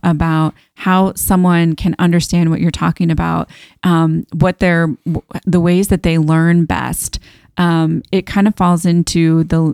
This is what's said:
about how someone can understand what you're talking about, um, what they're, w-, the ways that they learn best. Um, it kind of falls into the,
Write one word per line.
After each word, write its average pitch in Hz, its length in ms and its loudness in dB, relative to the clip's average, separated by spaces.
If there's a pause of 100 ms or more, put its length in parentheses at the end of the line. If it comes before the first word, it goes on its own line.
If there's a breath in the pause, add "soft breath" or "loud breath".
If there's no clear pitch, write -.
about 160 500 0 (220 soft breath)
how 185 400 0
someone 175 600 2
can - 220 -2
understand 170 540 0
what 165 100 -2
you're 170 80 0
talking 165 400 -2
about, 165 400 -4 (340 loud breath)
um, 165 500 0
what 180 260 -2
they're, 170 280 2 (180)
w-, 170 180 -4 (220)
the 180 140 0
ways 175 280 2
that - 160 0
they 165 160 0
learn 160 460 2
best. - 540 -6 (380 soft breath)
Um, 165 540 0
it 190 160 -2
kind 202 200 0
of 214 80 -2
falls 175 300 0
into 165 600 2
the, 160 280 0